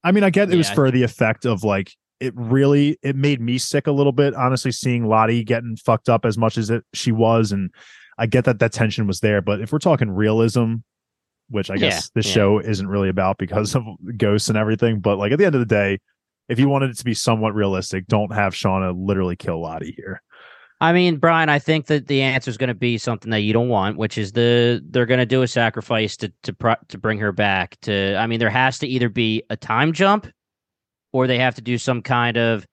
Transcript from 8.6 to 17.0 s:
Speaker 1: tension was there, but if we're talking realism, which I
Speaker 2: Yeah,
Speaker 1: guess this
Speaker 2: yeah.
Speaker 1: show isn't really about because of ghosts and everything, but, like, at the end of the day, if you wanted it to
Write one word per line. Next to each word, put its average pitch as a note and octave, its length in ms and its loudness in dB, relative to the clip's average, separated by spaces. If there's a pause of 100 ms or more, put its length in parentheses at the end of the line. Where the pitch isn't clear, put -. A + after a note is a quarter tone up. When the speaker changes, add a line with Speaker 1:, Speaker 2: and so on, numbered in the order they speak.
Speaker 1:
tension A2 340 -2
was F#2+ 140 -4
there, G#2 200 2
but G2+ 200 -2
if A2+ 100 -6
we're D3+ 80 0
talking B2+ 320 2
realism, A2+ 640 2 (760)
which G2 220 -4
I F#2+ 40 -6
Speaker 2:
Yeah, - 40 -2
Speaker 1:
guess - 340 -2
this G#2 140 0
Speaker 2:
yeah. F#2+ 60 -2
Speaker 1:
show G#2 260 4
isn't G2+ 280 -4
really G2 220 -2
about F#2+ 300 0
because G#2+ 360 -4
of B2 80 -2 (340)
ghosts G#2 320 2
and G#2+ 80 0
everything, G#2+ 420 0
but, G2+ 180 0
like, G2+ 140 -2
at D3+ 80 0
the G3+ 60 4
end D#3 100 0
of B2+ 40 2
the A#2+ 60 0
day, G2+ 340 0 (500)
if A#2+ 100 -2
you C#3+ 100 4
wanted C3+ 220 0
it A#2 60 -14
to - 80 -12